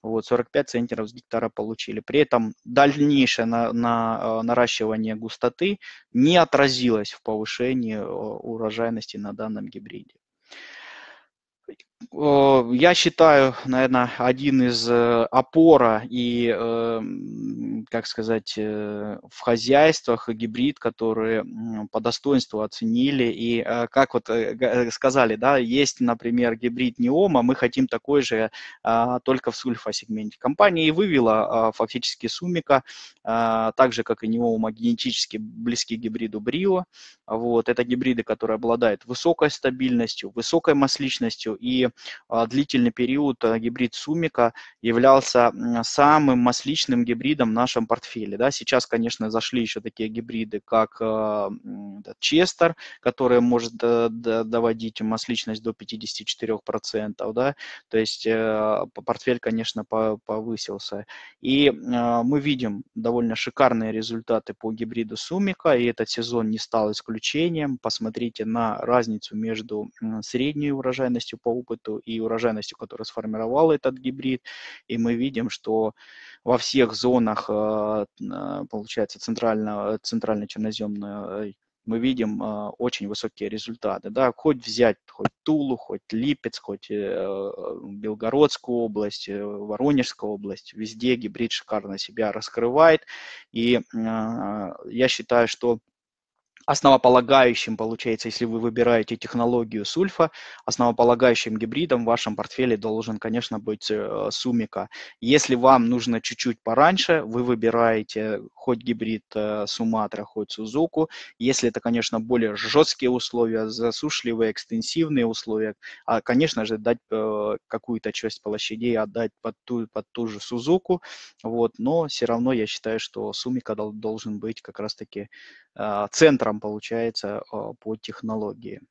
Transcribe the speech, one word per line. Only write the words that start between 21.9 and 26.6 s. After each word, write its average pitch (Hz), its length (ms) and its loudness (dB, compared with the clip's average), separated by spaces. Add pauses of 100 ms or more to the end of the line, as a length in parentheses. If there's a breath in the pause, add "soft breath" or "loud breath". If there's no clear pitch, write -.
по 120 100 -2
достоинству 120 600 0
оценили. 120 640 0
И, 117 420 -2
э, 117 220 -2
как - 260 2
вот, 117 140 -2
э, 113 260 -2
г-, 127 120 0
э, 120 240 2
сказали, 127 460 2
да, 131 200 2
есть, 127 440 0
например, 120 560 0
гибрид 120 420 -4